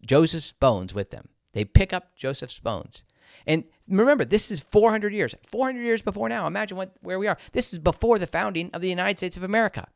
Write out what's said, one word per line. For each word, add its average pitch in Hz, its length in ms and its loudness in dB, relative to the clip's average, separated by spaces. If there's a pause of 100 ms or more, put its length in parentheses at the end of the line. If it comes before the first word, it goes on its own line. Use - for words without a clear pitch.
Joseph's 156 480 2
bones 98 400 2
with 101 160 -6
them. - 200 -18 (240)
They 107 120 -4
pick 196 260 4
up - 240 -6
Joseph's - 440 -8
bones. - 440 -6 (440)
And 160 160 2 (240)
remember, 214 380 4
this 202 260 0
is 170 80 -6
four 214 320 4
hundred 208 220 -2
years. 185 200 -2 (100)
Four 247 220 -4
hundred 247 200 -4
years 226 180 0
before 208 260 -4
now. 220 160 -4
Imagine 196 320 -4
what, 190 240 -8
where 180 160 -6
we 202 100 -2
are. 180 100 0 (140)
This - 220 -2
is 170 60 -8
before 196 400 2
the 175 80 -2
founding 180 440 -4
of 170 100 -8
the 185 80 -2
United 185 280 -2
States 180 200 -6
of 180 60 -8
America. 202 520 0